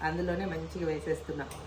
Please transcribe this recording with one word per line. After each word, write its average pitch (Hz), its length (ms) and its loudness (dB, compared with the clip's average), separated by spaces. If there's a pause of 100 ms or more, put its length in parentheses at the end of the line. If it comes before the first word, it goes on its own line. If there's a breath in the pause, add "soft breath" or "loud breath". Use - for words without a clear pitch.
అందులోనే 175 440 2
మంచిగా 160 420 -2
వేసేస్తున్నా 151 580 0 (220)